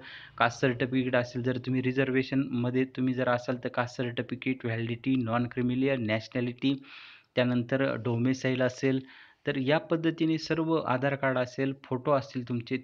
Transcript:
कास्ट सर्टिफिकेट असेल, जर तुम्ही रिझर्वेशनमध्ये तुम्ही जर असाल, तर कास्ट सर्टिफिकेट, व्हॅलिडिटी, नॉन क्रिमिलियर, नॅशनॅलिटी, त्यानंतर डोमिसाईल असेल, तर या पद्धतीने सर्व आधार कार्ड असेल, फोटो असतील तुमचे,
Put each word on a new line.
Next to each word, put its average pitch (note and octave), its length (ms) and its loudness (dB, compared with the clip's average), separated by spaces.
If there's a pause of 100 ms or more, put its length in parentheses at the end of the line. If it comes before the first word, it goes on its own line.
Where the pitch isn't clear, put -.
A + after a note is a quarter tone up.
(380)
कास्ट A#2+ 240 2
सर्टिफिकेट B2+ 540 2
असेल, A#2+ 280 0
जर B2+ 140 0
तुम्ही B2+ 240 -2
रिझर्वेशनमध्ये B2+ 1040 2
तुम्ही C3 280 0
जर B2 160 0
असाल, B2 340 0
तर B2 60 -4
कास्ट A#2+ 280 -4
सर्टिफिकेट, B2 680 -4
व्हॅलिडिटी, A#2 500 -2
नॉन A#2+ 320 0
क्रिमिलियर, B2+ 500 0
नॅशनॅलिटी, B2 880 -2 (520)
त्यानंतर B2 600 2
डोमिसाईल B2+ 640 0
असेल, C3 380 2 (480)
तर C#3 100 0
या C3+ 200 4
पद्धतीने D#3+ 600 0
सर्व D#3+ 380 0
आधार C#3 400 0
कार्ड C3 220 0
असेल, C3+ 360 -2 (100)
फोटो C3 280 -2
असतील C3 380 0
तुमचे, B2 340 -4